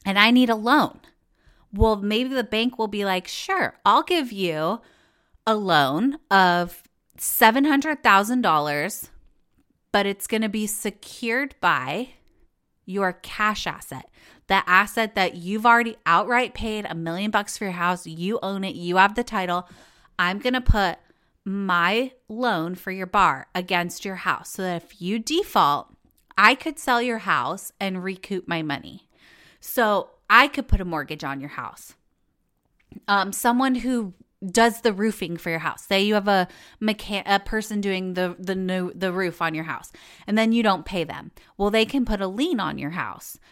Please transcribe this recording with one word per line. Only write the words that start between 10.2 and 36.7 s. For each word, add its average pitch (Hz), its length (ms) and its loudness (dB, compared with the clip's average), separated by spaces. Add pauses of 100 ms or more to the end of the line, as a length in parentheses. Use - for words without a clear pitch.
gonna 220 220 -2
be 214 160 -4
secured 226 960 -6
by 160 480 -2 (760)
your 185 280 -2
cash 214 540 -4
asset, - 420 -12 (380)
the 196 200 2
asset 202 480 2
that 190 200 0
you've 196 300 -2
already 233 300 4 (100)
outright 240 480 2
paid 214 320 -6
a 160 100 -8
million 170 360 -4
bucks 202 260 -2
for 214 60 -8
your 185 100 -4
house. 180 320 -2
You 170 380 -4
own 196 220 -6
it. 180 100 -8
You 175 220 -2
have 202 180 6
the 240 80 0
title. 180 460 -4 (500)
I'm 185 200 0
gonna 247 220 -2
put 196 360 2 (480)
my 196 640 0 (160)
loan 196 480 -2
for 190 160 -10
your 190 140 -8
bar 175 500 2
against 180 480 -4
your 190 120 -8
house - 340 -6
so - 140 -10
that 175 200 -4
if - 180 -20
you 196 180 -4
default, 220 760 0 (420)
I 214 160 8
could 294 240 -6
sell 240 240 0
your 233 180 -2
house 170 600 -2
and 185 240 -4
recoup 185 440 -8
my 170 140 -4
money." - 460 -10 (540)
So 208 480 0 (200)
I 247 180 10
could 277 200 -8
put 196 140 4
a 180 40 -6
mortgage 156 380 -6
on 139 160 -6
your 143 100 -12
house. - 440 -14 (1120)
Um, 202 240 0
someone 254 440 2
who 233 380 -4 (300)
does 226 380 2
the 220 120 2
roofing 185 440 -4
for 170 140 -6
your 165 80 -4
house. - 260 -8
Say 196 160 2
you 208 140 2
have 202 120 0
a 190 200 2 (340)